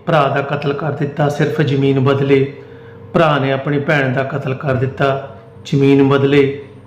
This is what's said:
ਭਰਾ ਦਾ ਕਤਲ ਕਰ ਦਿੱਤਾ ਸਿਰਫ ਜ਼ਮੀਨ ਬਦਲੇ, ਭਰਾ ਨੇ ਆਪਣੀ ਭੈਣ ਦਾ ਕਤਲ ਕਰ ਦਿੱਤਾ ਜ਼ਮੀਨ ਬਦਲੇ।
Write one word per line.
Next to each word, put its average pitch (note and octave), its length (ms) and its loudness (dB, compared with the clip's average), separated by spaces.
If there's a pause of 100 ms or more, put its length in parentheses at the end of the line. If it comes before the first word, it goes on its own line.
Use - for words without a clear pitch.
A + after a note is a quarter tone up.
ਭਰਾ D3+ 220 2
ਦਾ C3+ 140 -2
ਕਤਲ C#3+ 320 -4
ਕਰ D3 180 -6
ਦਿੱਤਾ C#3+ 380 -2
ਸਿਰਫ D3+ 320 -2
ਜ਼ਮੀਨ C3+ 380 0
ਬਦਲੇ, C3+ 540 2 (600)
ਭਰਾ D3+ 240 2
ਨੇ C3+ 140 -2
ਆਪਣੀ C#3+ 280 -2
ਭੈਣ C#3+ 340 0
ਦਾ C3+ 100 -2
ਕਤਲ C3 300 -6
ਕਰ C3 220 -2
ਦਿੱਤਾ C3+ 600 -4 (280)
ਜ਼ਮੀਨ C#3 440 4
ਬਦਲੇ। C#3 540 2 (240)